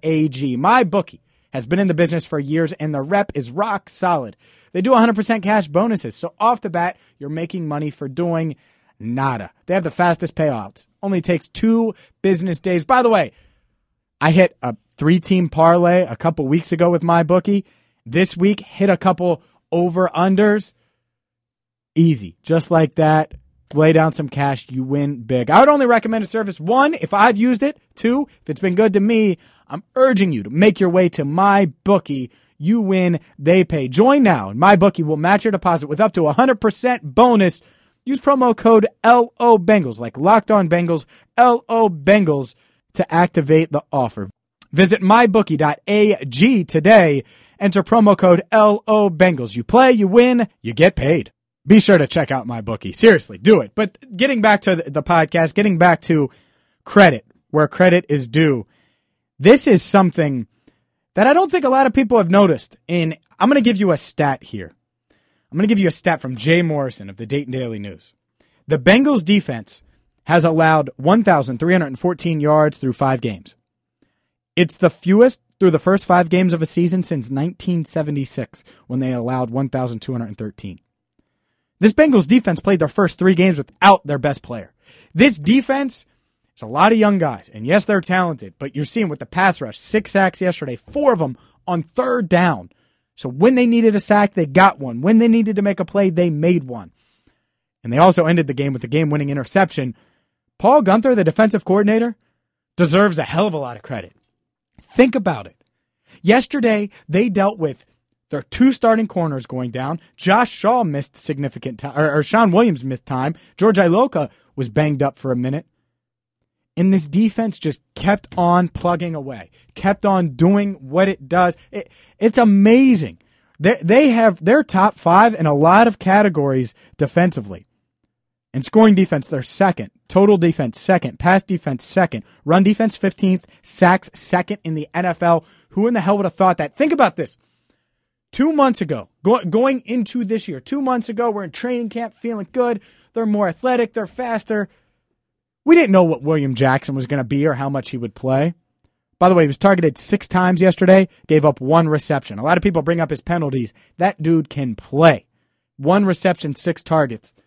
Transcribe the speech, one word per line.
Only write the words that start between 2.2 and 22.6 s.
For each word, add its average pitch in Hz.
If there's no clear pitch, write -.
for 156
years, 151
and 151
the 139
rep 202
is 120
rock 202
solid. 151
They 180
do 247
a 254
hundred 226
percent 214
cash 202
bonuses, 175
so -
off 226
the 202
bat, 175
you're 143
making 165
money 147
for 143
doing 165
nada. 120
They 180
have 185
the 160
fastest 175
payouts. 120
Only 196
takes 170
two 226
business 185
days. 175
By 254
the 240
way, 180
I 156
hit 175
a 120
three-team 175
parlay 175
a 117
couple 160
weeks 160
ago 170
with 175
MyBookie. 175
This 160
week, 196
hit -
a 185
couple 180
over-unders. 185
Easy. 143
Just 160